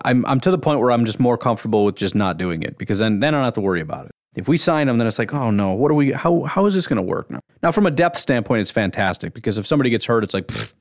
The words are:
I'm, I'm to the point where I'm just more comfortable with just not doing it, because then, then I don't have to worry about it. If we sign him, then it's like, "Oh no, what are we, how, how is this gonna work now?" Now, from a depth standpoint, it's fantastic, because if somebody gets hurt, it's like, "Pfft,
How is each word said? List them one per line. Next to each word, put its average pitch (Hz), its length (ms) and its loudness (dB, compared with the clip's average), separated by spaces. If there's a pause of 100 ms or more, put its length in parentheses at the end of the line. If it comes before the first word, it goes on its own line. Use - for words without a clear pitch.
I'm, 127 220 2
I'm 135 140 0
to 185 100 0
the 185 80 2
point 147 220 0
where 123 100 4
I'm 120 160 4
just 110 140 -4
more 123 180 2
comfortable 110 480 0
with 101 100 0
just 98 200 -4
not 95 240 0
doing 87 240 -4
it, - 160 -8
because - 180 -4
then, 107 220 0
then 151 160 2
I - 20 2
don't 135 80 0
have 120 80 -2
to 110 80 -4
worry 95 200 0
about - 260 -10
it. - 40 -20 (240)
If - 120 -6
we 160 100 2
sign 151 320 2
him, 120 80 2
then 117 80 2
it's 110 140 -2
like, 113 120 -2
"Oh 135 200 -2
no, 101 220 0
what 131 180 2
are - 20 2
we, 147 180 2
how, 165 340 0
how 190 200 0
is 208 80 2
this 185 140 0
gonna 101 160 0
work - 260 -6
now?" 62 100 -10 (220)
Now, 170 100 2
from 208 140 2
a 175 60 4
depth 170 260 2
standpoint, 120 440 0
it's 95 100 -2
fantastic, 95 640 -2
because 110 240 -4
if 101 80 -6
somebody 135 240 2
gets 113 140 0
hurt, 113 180 2
it's 98 100 -6
like, 95 140 -4
"Pfft, - 340 -10